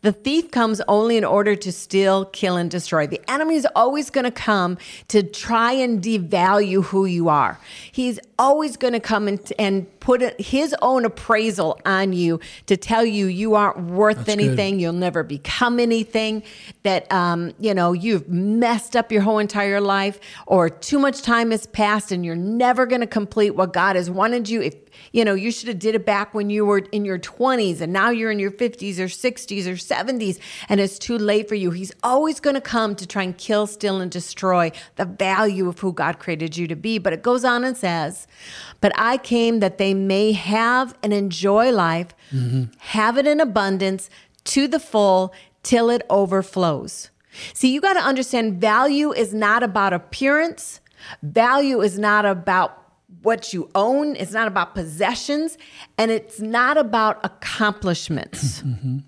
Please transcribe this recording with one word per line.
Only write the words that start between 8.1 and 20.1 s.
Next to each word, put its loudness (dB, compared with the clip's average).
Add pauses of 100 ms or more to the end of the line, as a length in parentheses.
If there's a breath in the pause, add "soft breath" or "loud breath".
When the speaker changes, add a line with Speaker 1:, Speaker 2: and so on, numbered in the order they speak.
Speaker 1:
always 2
gonna 0
come -2
and, -2 (180)
and 0 (140)
put 4
a, 0
his -2
own 2
appraisal 0
on 0
you 0 (280 loud breath)
to 4
tell 2
you 0
you 0
aren't 2
worth 2
Speaker 2:
That's -8 (100)
good. 0
Speaker 1:
anything, 0
you'll 0
never -2
become -2
anything, 0 (400 loud breath)
that, 0
um, 0
you 0
know, 2
you've -2
messed 0
up 0
your 4
whole 2
entire 0
life, 0 (280 loud breath)